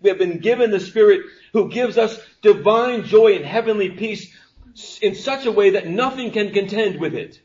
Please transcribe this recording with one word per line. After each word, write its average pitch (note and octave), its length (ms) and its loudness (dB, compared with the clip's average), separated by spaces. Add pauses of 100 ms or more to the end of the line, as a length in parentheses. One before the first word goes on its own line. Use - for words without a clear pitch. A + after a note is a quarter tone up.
we G3 80 4
have F#3 80 -4
been F3 220 -2
given A#3 320 0
the G3 80 -2
Spirit G#3 420 2 (320)
who G3 160 0
gives G#3+ 300 -2
us A3+ 200 -2 (220)
divine A3 640 2
joy A3 320 6
and D3+ 100 -8
heavenly G#3 460 -2
peace - 440 -10 (680)
in F#3+ 100 0
such C4+ 320 -8
a A#3 60 -2
way G3+ 200 4
that F#3 160 -4
nothing B3 440 -4
can G#3 200 -4
contend G3 480 -2
with D#3 140 -6
it? A2 320 -12